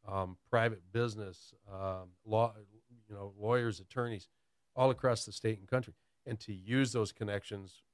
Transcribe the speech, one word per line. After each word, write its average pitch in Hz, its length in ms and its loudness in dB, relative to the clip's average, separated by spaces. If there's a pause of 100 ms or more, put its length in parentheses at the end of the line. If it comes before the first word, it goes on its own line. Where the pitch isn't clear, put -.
um, 95 300 -4 (140)
private 113 320 4 (100)
business, 107 600 -4 (180)
um, 95 380 -6 (160)
law, 110 260 4 (560)
you 104 60 -12
know, 101 240 -10
lawyers, 113 420 2
attorneys, 113 480 -6 (480)
all 131 140 6
across 127 340 2
the 104 80 -12
state 110 280 -2
and 98 80 -20
country, 127 260 0 (320)
and 117 140 -4
to - 120 -10
use 117 400 0
those 113 200 2
connections 101 680 -6 (120)